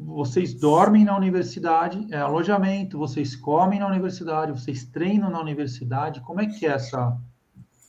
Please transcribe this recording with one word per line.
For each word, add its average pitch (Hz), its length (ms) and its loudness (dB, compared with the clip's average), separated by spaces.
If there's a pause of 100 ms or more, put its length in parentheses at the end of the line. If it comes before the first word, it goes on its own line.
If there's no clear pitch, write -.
vocês 156 480 -2
dormem 180 540 6
na 196 100 2
universidade, 180 920 0
é 151 80 -4
alojamento, 190 800 0
vocês 147 360 -4
comem 185 460 2
na 202 80 -2
universidade, 165 640 -2
vocês 127 320 -8
treinam 190 460 0
na 170 100 -4
universidade, 143 800 -4
como 175 220 -6
é 214 40 0
que 214 200 -4
é 147 60 2
essa, 123 440 -2 (720)